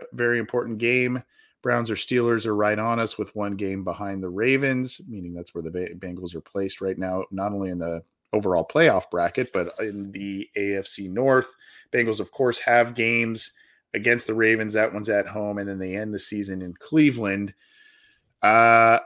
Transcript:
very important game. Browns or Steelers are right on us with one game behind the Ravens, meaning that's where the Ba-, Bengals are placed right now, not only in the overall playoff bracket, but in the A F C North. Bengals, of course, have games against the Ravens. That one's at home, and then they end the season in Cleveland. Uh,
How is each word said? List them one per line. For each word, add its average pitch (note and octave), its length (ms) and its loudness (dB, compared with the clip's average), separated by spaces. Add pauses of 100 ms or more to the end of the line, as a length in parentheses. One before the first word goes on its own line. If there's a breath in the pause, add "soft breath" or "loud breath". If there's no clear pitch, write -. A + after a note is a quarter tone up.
(140)
very A#2+ 240 2
important A#2 400 -4
game. B2 440 0 (400 soft breath)
Browns A#2+ 280 0
or G#2+ 40 -2
Steelers A#2 520 0
are G#2+ 100 0
right G#2 220 2
on A#2 200 -2
us A2+ 200 -2
with G#2+ 180 -8
one G2+ 200 -4
game G2 280 -4
behind F#2+ 380 -6
the F#2 80 -6
Ravens, B2+ 760 -2
meaning F2+ 280 -10
that's E2+ 200 -12
where E2+ 80 -6
the D#2+ 80 -8
Ba-, F2+ 240 -6
Bengals F2+ 400 -10
are D#2+ 60 -10
placed - 400 -6
right F#2+ 160 -4
now, F#2 340 -4
not G2 220 -4
only G2 160 -4
in F2+ 100 -6
the E2+ 240 -6 (300)
overall F#2 340 2
playoff C#3+ 440 4
bracket, F2 420 0
but F2+ 260 -4
in G2+ 340 -8
the G2 440 -8
A G2+ 220 -2
F G2 80 -6
C G2 200 -10
North. B2+ 480 -2 (380 loud breath)
Bengals, A2+ 280 0
of - 100 -8
course, B2 300 0
have A#2+ 340 4
games A#2 580 0 (400 soft breath)
against A#2 340 2
the A2 60 -2
Ravens. A2 400 2
That G#2+ 220 2
one's G#2+ 160 -4
at G2+ 160 2
home, G#2 320 -4
and G2+ 100 -6
then F#2+ 100 -6
they F#2 180 -6
end G#2+ 180 -6
the G2 40 -4
season G2 440 -6
in F2 100 -8
Cleveland. A2 800 2 (920 soft breath)
Uh, A2+ 640 8